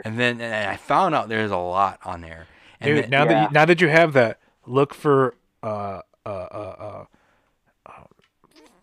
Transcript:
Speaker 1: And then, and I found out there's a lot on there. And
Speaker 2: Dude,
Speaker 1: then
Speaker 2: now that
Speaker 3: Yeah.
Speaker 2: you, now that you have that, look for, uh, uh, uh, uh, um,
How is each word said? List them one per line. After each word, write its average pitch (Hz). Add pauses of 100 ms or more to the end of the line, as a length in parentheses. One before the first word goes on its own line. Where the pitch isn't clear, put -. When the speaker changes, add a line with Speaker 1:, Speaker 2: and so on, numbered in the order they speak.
Speaker 1:
And 113
then, 120
and 110
I 98
found 160
out 110
there's 110
a 98
lot 92
on 90
there. 82 (340)
And 147
Speaker 2:
Dude, 143
Speaker 1:
then 113
Speaker 2:
now 139
that 160
Speaker 3:
Yeah. -
Speaker 2:
you, -
now 151
that 170
you 165
have 160
that, 120 (280)
look 135
for, 135 (300)
uh, 101 (240)
uh, -
uh, -
uh, 101 (840)
um, - (800)